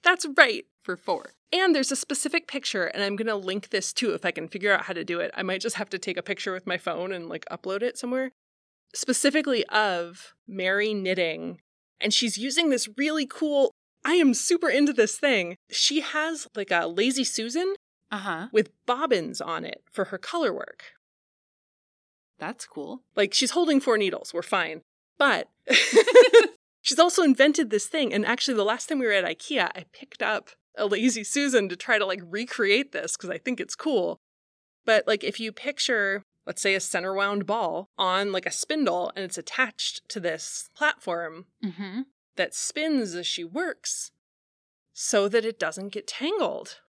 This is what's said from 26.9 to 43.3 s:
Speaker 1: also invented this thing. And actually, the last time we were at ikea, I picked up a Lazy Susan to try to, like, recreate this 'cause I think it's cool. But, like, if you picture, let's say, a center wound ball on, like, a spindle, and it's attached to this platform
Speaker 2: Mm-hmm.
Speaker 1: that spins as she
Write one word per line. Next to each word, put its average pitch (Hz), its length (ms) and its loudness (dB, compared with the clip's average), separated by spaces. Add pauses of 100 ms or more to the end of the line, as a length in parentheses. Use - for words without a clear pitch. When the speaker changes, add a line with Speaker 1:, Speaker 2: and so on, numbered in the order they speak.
Speaker 1:
also 349 240 6
invented 285 480 6
this 208 180 0
thing. 294 260 -2
And 208 100 0
actually, 247 300 -2
the 208 100 2
last 220 240 -2
time 285 120 -2
we 247 60 0
were 214 60 2
at 190 120 2
ikea, 175 500 -2
I 180 180 -14
picked - 300 -14
up - 280 -4 (260)
a 214 100 -2
Lazy 214 380 0
Susan 254 440 0
to 175 80 -6
try 220 220 0
to, 202 80 0
like, 190 180 -4
recreate 214 680 -2
this 165 240 -6
'cause 185 140 -12
I 170 80 -6
think 254 220 -6
it's - 140 -8
cool. 180 420 -2 (680)
But, 220 240 4
like, 214 160 0
if - 160 -6
you 226 100 -6
picture, 214 720 -2 (240)
let's - 160 -8
say, 196 140 2
a 185 40 -2
center 185 320 -4
wound 202 340 -2
ball 196 420 -2 (100)
on, 196 320 2
like, 185 160 -2
a - 60 -4
spindle, 196 640 0
and 196 80 -6
it's 180 120 -10
attached - 720 -6
to 214 100 -8
this 165 560 -6
platform 170 720 -4 (180)
Speaker 2:
Mm-hmm. 196 380 -8 (340)
Speaker 1:
that - 180 -2
spins 269 600 -2
as 175 100 -6
she - 160 -4